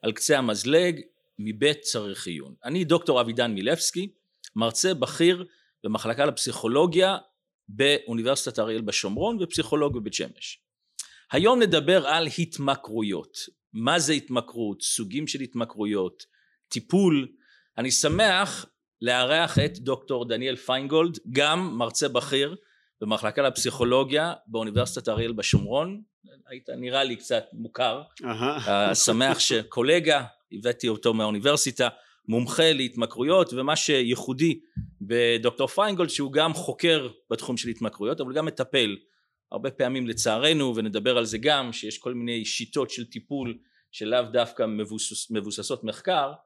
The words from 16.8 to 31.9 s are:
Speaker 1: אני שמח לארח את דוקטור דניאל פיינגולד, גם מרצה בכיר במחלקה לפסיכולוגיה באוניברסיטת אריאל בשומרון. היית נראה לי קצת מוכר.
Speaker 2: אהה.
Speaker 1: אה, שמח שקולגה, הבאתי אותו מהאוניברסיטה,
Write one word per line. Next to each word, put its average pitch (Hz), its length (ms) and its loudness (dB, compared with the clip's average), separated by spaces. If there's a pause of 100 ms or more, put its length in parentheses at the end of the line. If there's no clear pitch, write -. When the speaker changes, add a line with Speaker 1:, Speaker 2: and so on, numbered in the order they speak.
Speaker 1:
אני 127 120 -2
שמח 185 760 2 (360)
לארח 127 560 2
את 147 200 0
דוקטור 123 500 -4
דניאל 123 280 -2
פיינגולד, 139 600 0 (140)
גם 147 460 2
מרצה 120 300 0
בכיר 139 480 0 (440)
במחלקה 107 420 -2
לפסיכולוגיה 131 880 2 (140)
באוניברסיטת 113 640 -2
אריאל 117 240 -2
בשומרון. 120 680 0 (440)
היית 131 240 -16
נראה 127 340 -2
לי 123 120 -4
קצת 117 360 -2
מוכר. 120 500 -4 (220)
Speaker 2:
אהה. 110 640 0
Speaker 1:
אה, 98 60 2
שמח 123 440 2
שקולגה, 135 840 2 (280)
הבאתי 120 360 -2
אותו 110 260 2
מהאוניברסיטה, 120 760 2 (400)